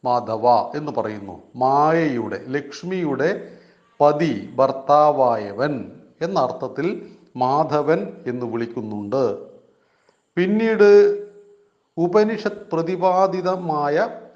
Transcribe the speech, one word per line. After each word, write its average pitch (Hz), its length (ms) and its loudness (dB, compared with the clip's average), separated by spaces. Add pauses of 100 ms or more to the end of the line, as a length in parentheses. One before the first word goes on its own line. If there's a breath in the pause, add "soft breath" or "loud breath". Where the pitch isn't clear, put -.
മാധവ 117 440 0 (280)
എന്ന് 151 160 -8
പറയുന്നു. 107 460 -8 (180)
മായയുടെ, 135 920 0
ലക്ഷ്മിയുടെ 147 840 -4 (680 loud breath)
പതി, 147 340 4 (200)
ഭർത്താവായവൻ 131 1200 2 (480)
എന്ന 185 180 -4
അർത്ഥത്തിൽ 131 460 -4 (500 loud breath)
മാധവൻ 147 640 0 (260)
എന്ന് 123 200 -6
വിളിക്കുന്നുണ്ട്. 113 760 -4 (1120)
പിന്നീട് 208 540 4 (1040)
ഉപനിഷത്ത് 208 680 0
പ്രതിപാദിതമായ 180 1300 -2 (400)